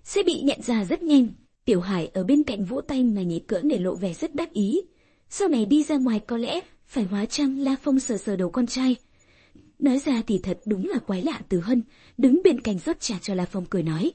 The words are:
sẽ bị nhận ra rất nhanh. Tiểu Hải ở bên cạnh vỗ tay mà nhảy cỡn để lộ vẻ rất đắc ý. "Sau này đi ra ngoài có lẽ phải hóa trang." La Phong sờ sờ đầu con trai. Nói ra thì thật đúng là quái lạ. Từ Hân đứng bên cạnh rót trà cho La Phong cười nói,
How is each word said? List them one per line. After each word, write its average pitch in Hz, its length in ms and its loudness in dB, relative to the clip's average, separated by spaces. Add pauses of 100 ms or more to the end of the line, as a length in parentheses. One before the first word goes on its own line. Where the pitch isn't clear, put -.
sẽ 392 200 -2
bị 339 180 0
nhận 269 200 0
ra 220 240 0
rất 320 180 -4
nhanh. 277 240 6 (380)
Tiểu 190 160 2
Hải 180 260 -2
ở 190 160 -4
bên 285 200 4
cạnh 214 220 -6
vỗ 254 160 -6
tay 262 220 -2
mà 208 180 2
nhảy 175 180 -2
cỡn 196 280 -2
để 254 120 2
lộ 180 160 -2
vẻ 180 180 -4
rất 302 220 -8
đắc 330 180 -6
ý. 214 280 0 (480)
"Sau 392 180 -2
này 233 180 2
đi 294 180 4
ra 302 140 0
ngoài 247 220 0
có 233 180 -6
lẽ 240 220 -4 (260)
phải 240 180 -4
hóa 202 220 -2
trang." 269 340 -2
La 269 220 0
Phong 269 180 2
sờ 233 180 -2
sờ 202 180 -4
đầu 180 140 0
con 247 180 0
trai. 254 280 0 (840)
Nói 269 200 2
ra 254 280 0
thì 202 160 2
thật 185 220 -4
đúng 208 220 -2
là 330 120 -2
quái 190 220 -4
lạ. 311 280 -4
Từ 180 100 0
Hân 226 240 0 (340)
đứng 269 260 6
bên 311 180 4
cạnh 196 180 -2
rót 208 200 -4
trà 190 200 -6
cho 202 140 -6
La 180 120 0
Phong 180 200 -6
cười 175 180 0
nói, 160 300 0